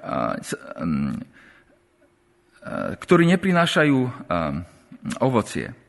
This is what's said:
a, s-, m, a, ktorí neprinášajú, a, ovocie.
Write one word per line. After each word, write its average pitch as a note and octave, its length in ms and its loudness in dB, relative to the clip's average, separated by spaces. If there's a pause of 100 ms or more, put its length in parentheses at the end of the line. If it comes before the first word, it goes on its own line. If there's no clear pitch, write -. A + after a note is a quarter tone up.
a, - 100 -6 (300)
s-, - 160 -8 (160)
m, C#2+ 480 -2 (1400)
a, - 400 -8
ktorí E3+ 320 6
neprinášajú, E3+ 680 4 (300)
a, D#2+ 320 -2 (640)
ovocie. A#2+ 480 0 (180)